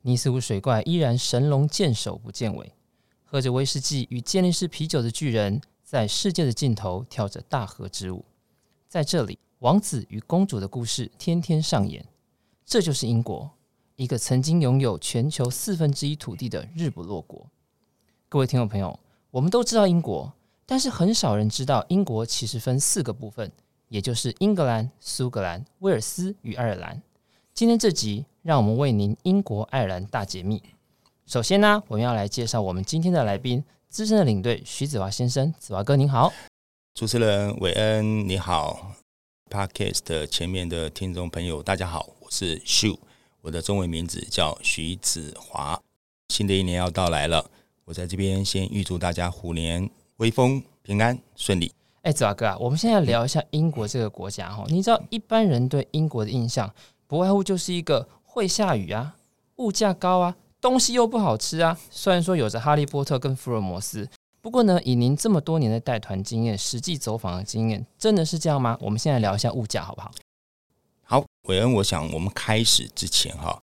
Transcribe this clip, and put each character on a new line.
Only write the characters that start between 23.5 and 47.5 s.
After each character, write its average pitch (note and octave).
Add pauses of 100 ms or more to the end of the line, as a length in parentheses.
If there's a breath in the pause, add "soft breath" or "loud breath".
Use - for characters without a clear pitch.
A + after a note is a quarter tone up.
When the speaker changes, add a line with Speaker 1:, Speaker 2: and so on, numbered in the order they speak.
Speaker 1:
也 G#2+
就 A2+
是 A#2
英 G#3
格 F3
兰、 A#2
苏 -
格 A#2+
兰、 F2+ (180)
威 F#3+
尔 A#2+
斯 F#3
与 A#2+
爱 B2
尔 G#2+
兰。 E2+ (500)
今 A#3
天 A#3
这 A3
集， A2 (160)
让 D#3+
我 B2
们 G#2+
为 C#3
您 G2+ (100)
英 F#3+
国、 A2
爱 -
尔 A2
兰 F#2
大 G#2
解 F#2
密。 G#2 (640)
首 A#2+
先 F#3+
呢， G#3
我 A2+
们 G#2+
要 A#2+
来 G#2
介 A#2
绍 A2+
我 F#2+
们 F#2
今 D#3+
天 F3+
的 D#3+
来 G2+
宾， B2 (280 soft breath)
资 G#3+
深 A3
的 G3+
领 G#2+
队 A2+
徐 -
子 C#3+
华 F#2+
先 B2
生。 C#3
子 -
华 G2
哥， C#3
您 C#3
好。 C3+ (600 loud breath)
Speaker 2:
主 -
持 A#2+
人 G2+
韦 F2+
恩， G#2+
你 F#2+
好。 F2+ (580)
Podcast F#2
前 -
面 F2+
的 E2
听 F#2+
众 F2
朋 E2+
友， E2
大 G2
家 F#2
好， E2 (120)
我 -
是 E2+
Shu， - (460 soft breath)
我 D#2+
的 D#2+
中 G2+
文 F2+
名 E2
字 -
叫 D#2
徐 E2
子 D2+
华。 D2 (520)
新 G#2
的 G2
一 F#2+
年 F2+
要 F2+
到 F2
来 D2+
了， D#2+ (340 soft breath)